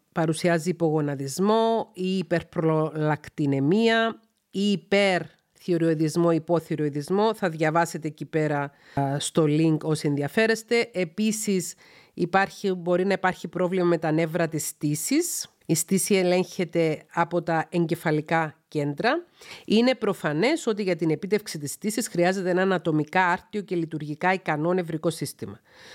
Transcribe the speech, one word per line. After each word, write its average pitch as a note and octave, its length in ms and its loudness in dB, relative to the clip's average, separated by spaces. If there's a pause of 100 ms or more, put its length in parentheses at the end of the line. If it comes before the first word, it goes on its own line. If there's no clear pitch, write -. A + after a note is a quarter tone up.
(120)
παρουσιάζει E3 560 0
υπογοναδισμό E3+ 1300 0
ή F#3 220 -2
υπερπρολακτινεμία D#3+ 2000 0 (300)
ή G3+ 200 0
υπερθυροειδισμό, E3+ 1600 0
υποθυροειδισμό. D#3+ 1040 0
Θα G#3 140 -2
διαβάσετε D#3+ 600 0
εκεί D3+ 160 -10
πέρα, D3 460 -2 (240)
α, C#3 240 0
στο - 300 0
link D#3 340 2
όσοι D#3 260 -2
ενδιαφέρεστε. A3 840 0
Επίσης, G3 800 -2 (400)
υπάρχει, F#3+ 580 0
μπορεί F3+ 320 0
να G3 80 0
υπάρχει F#3 360 -2
πρόβλημα F3+ 360 -2
με E3+ 140 2
τα D#3 140 -2
νεύρα E3 360 0
της D#3 180 -6
στήσης. - 800 -2 (200)
Η E3+ 80 0
στήση F#3+ 400 0
ελέγχεται F3 880 0 (100)
από E3+ 300 -2
τα D#3+ 280 -2
εγκεφαλικά D#3+ 880 -2 (100)
κέντρα. D#3 560 -2 (400)
Είναι A#3 300 4
προφανές G3+ 720 0
ότι G#3+ 160 -2
για F3+ 140 0
την D#3+ 140 0
επίτευξη F#3 480 -2
της C#3+ 140 -8
στήσης A3 360 -4
χρειάζεται F3+ 420 0
ένα F3+ 120 2
ανατομικά F3+ 640 2
άρτιο F#3 340 -2
και F#3 160 -6
λειτουργικά D#3 560 -2
ικανό E3+ 400 0
νευρικό E3 380 -2
σύστημα. B2 500 -8 (340)